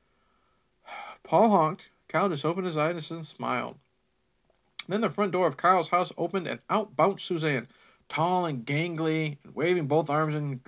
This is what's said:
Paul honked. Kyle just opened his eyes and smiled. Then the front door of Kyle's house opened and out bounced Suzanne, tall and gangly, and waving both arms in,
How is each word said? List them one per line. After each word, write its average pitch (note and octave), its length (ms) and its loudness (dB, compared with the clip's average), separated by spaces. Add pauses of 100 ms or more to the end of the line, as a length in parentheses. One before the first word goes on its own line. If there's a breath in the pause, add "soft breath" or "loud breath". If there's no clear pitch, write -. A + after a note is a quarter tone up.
(1200 loud breath)
Paul G3+ 280 4
honked. E3+ 420 2 (160)
Kyle F#3 220 0
just D3+ 140 -4
opened F3 220 -2
his D#3+ 120 -4
eyes D#3 340 -2
and E3 140 -10
smiled. A#2+ 520 -6 (1080)
Then G3+ 140 0
the G#3+ 80 2
front G3+ 220 0
door F3+ 140 2
of D3 100 2
Kyle's F3 340 4
house F3 280 0
opened E3+ 300 -2
and A#2+ 200 -6
out G#3 280 -2
bounced F#3+ 300 2
Suzanne, D3+ 420 0 (420 soft breath)
tall F3+ 360 2
and C3+ 200 -4
gangly, D#3 760 -2
and - 120 -18
waving D#3+ 320 2
both D3+ 220 2
arms D3+ 240 2
in, C#3+ 340 -4